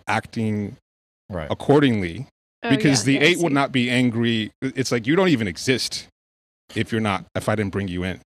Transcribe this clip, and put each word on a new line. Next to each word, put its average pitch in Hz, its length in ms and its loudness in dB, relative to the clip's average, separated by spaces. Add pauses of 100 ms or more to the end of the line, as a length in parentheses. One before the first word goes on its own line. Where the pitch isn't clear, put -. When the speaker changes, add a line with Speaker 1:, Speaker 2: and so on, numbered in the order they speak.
Speaker 1:
acting 107 680 -4 (540)
Speaker 2:
Right. 82 220 -6
Speaker 1:
accordingly," 117 760 2 (380)
Speaker 3:
Oh, 233 80 -4
Speaker 1:
because 143 300 4
Speaker 3:
yeah, 104 40 -4
Speaker 1:
the 135 80 4
Speaker 3:
yeah, 135 60 2
I 143 100 2
Speaker 1:
eight 180 100 2
would 170 100 2
Speaker 3:
see. 139 40 0
Speaker 1:
not 139 180 0
be 123 180 0
angry. 117 640 0 (100)
It's 131 300 -4
like, 120 140 -2
you 143 100 2
don't 190 120 4
even 117 200 2
exist - 600 -4 (680)
if 107 180 -4
you're 113 100 0
not, 98 240 0 (100)
if 101 140 -4
I 107 60 2
didn't 104 180 -2
bring 98 160 -4
you 90 140 -4
in. 90 220 -4